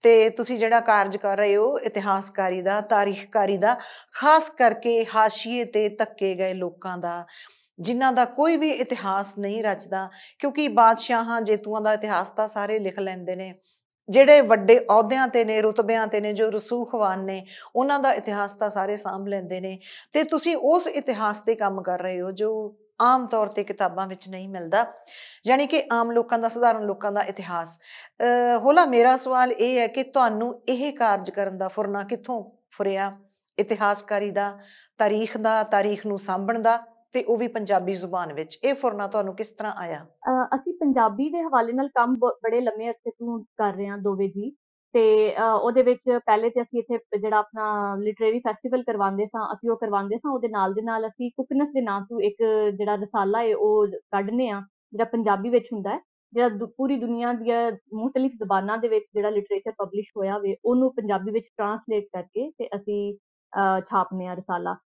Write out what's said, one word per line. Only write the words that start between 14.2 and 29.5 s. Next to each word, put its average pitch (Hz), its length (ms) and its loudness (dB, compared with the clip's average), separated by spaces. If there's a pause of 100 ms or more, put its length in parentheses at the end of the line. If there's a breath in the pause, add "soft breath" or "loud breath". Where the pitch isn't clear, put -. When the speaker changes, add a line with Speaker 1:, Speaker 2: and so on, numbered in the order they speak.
Speaker 1:
ਵੱਡੇ 220 380 6
ਅਹੁਦਿਆਂ 240 500 2
ਤੇ 233 160 2
ਨੇ, 214 180 0
ਰੁਤਬਿਆਂ 220 440 0
ਤੇ 208 140 -2
ਨੇ, 214 120 -4
ਜੋ 220 180 0
ਰਸੂਖਵਾਨ 208 720 -4
ਨੇ, 190 220 -8 (300 loud breath)
ਉਹਨਾਂ 277 240 0
ਦਾ 262 120 2
ਇਤਿਹਾਸ 202 420 -4
ਤਾਂ 208 160 -4
ਸਾਰੇ 202 260 -4
ਸਾਂਭ 196 300 -8
ਲੈਂਦੇ 185 340 -6
ਨੇ। 190 180 -10 (340 loud breath)
ਤੇ 302 120 2
ਤੁਸੀਂ 320 320 0
ਉਸ 330 300 2
ਇਤਿਹਾਸ 214 540 -4
ਤੇ 226 140 0
ਕੰਮ 196 280 -2
ਕਰ 180 180 -4
ਰਹੇ 180 200 -4
ਹੋ, 185 100 -6
ਜੋ 214 460 -4 (240)
ਆਮ 247 260 4
ਤੌਰ 220 200 0
ਤੇ 202 180 -4
ਕਿਤਾਬਾਂ 190 440 -4
ਵਿੱਚ 185 200 -14
ਨਹੀਂ 190 200 -14
ਮਿਲਦਾ, 190 440 -2 (540 loud breath)
ਯਾਨੀ 269 200 4
ਕਿ 277 160 2 (100)
ਆਮ 233 180 2
ਲੋਕਾਂ 233 280 0
ਦਾ, 226 100 0
ਸਧਾਰਨ 226 380 2
ਲੋਕਾਂ 202 260 -4
ਦਾ 202 80 0
ਇਤਿਹਾਸ। 175 580 -8 (420 loud breath)
ਅਹ, 240 460 2
होला, 311 220 8
ਮੇਰਾ 247 280 6
ਸਵਾਲ 254 360 2